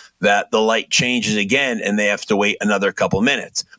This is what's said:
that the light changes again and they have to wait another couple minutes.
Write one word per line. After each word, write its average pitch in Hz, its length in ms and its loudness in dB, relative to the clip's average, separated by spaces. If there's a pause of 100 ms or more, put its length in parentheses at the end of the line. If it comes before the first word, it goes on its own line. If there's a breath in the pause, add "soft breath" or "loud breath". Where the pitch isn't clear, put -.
(200 loud breath)
that 101 320 2
the 110 100 2
light 110 300 0
changes 120 440 0
again 113 480 0
and 101 140 0
they 104 80 2
have 101 220 -2
to 107 80 2
wait 104 260 0
another 101 300 0
couple 98 300 -2
minutes. 127 440 -2 (140 loud breath)